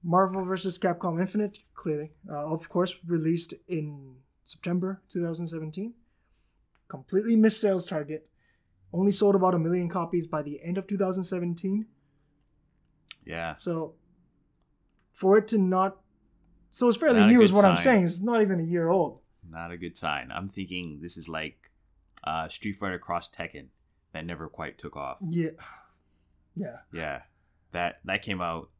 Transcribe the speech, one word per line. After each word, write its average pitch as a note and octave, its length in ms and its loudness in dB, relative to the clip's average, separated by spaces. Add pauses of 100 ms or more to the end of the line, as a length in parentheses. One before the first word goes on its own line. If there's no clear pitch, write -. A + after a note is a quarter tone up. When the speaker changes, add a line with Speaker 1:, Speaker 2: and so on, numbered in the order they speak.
Speaker 1:
Marvel F#3 420 2
versus F#3 340 -2
Capcom F3 420 -2
Infinite, G3+ 380 -2 (160)
clearly, D3+ 380 -6 (180)
uh, D3+ 220 -8
of D#3+ 180 -6
course, F3+ 360 0
released E3 460 0 (160)
in D3 480 -8 (280)
September F#3 640 -6
two F3 140 -6
thousand E3+ 260 -6
seventeen. E3 460 -10 (920)
Completely G#3+ 480 0
missed G#3+ 240 6
sales F#3+ 260 2
target. D#3 400 -6 (680)
Only F#3+ 200 2
sold G3+ 240 6
about F#3 180 4
a F3 40 2
million E3+ 300 0
copies E3+ 380 -4
by D#3 160 -6
the D3 200 -10
end F3 160 -6
of F#3+ 80 -8
two G3+ 100 -6
thousand F#3 280 -2
seventeen. F#3 640 -2 (1400)
Speaker 2:
Yeah. E2 340 -8
Speaker 1:
So, E3 360 -8 (1160)
for F#3+ 260 4
it G#3 100 2
to A3+ 100 2
not, F#3 400 2 (720)
so - 180 2
it's A#3 80 4
fairly B3 240 6
Speaker 2:
Not G#3+ 80 8
a A3+ 40 10
Speaker 1:
new A#3+ 100 10
is G3 80 10
Speaker 2:
good G3 80 6
Speaker 1:
what G3+ 80 10
I'm F3 100 6
Speaker 2:
sign. E3+ 60 4
Speaker 1:
saying. G#3+ 220 6
It's F3 180 -2
not A3+ 200 2
even F#3+ 180 2
a E3 40 -2
year E3 240 0
old. E3 320 0 (280)
Speaker 2:
Not E2 220 -12
a F2 60 -12
good E2+ 200 -8
sign. C#2+ 360 -4
I'm G2 160 -8
thinking F2+ 540 -10
this E2+ 140 -8
is E2 120 -2
like, D#2+ 420 -8 (540)
uh, D#2+ 240 -6
Street G#2 280 -8
Fighter F#2+ 220 -6
Cross E2+ 320 -6
Tekken C#2+ 360 -12 (460)
that D#2+ 120 -10
never D#2+ 240 -10
quite - 300 -12
took - 180 -14
off. C2+ 240 -10
Speaker 1:
Yeah. E3 300 -2 (1040)
Yeah. F3 220 -10 (160)
Speaker 2:
Yeah. D#2 300 -8 (500)
That, F2 320 -4
that F#2+ 180 -4
came F#2+ 180 -6
out E2 400 -6